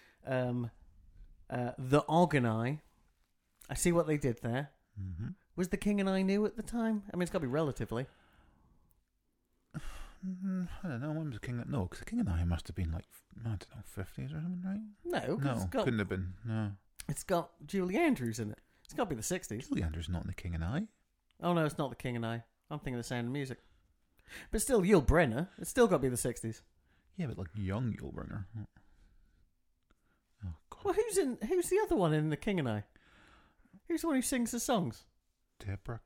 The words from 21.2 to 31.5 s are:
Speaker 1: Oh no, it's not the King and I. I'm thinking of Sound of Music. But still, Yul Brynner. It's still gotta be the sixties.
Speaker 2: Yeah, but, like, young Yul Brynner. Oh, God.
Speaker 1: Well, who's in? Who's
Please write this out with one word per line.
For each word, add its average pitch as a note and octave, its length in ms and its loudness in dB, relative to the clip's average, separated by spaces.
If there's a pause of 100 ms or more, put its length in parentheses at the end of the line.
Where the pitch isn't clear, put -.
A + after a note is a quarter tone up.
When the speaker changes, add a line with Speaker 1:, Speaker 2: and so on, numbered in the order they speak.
Speaker 1:
Oh F3 140 2
no, D#3+ 120 4
it's D3 120 -2
not C#3 140 -2
the A#2+ 40 -12
King B2 200 -4
and A#2 100 -2
I. A#2 180 -4 (280)
I'm D3+ 80 -6
thinking B2+ 180 -4
of A#2 80 -4
Sound A#2+ 220 -2
of B2 60 -4
Music. C3+ 300 -6 (840)
But A3 140 2
still, A#3+ 180 6
Yul F3 240 8
Brynner. D3+ 440 4 (100)
It's F3 100 -8
still A#3+ 180 6
gotta E3+ 140 6
be C3+ 80 4
the B2 80 -2
sixties. A2+ 460 -4 (520)
Speaker 2:
Yeah, F3 120 -4
but, - 100 -6
like, F#2+ 180 -6
young G#2+ 380 -2
Yul - 200 -8
Brynner. - 320 -8 (2000)
Oh, E2+ 120 -8 (160)
God. - 120 -20
Speaker 1:
Well, G4 120 2
who's G#4+ 240 2
in? C4+ 180 2 (100)
Who's F4 220 2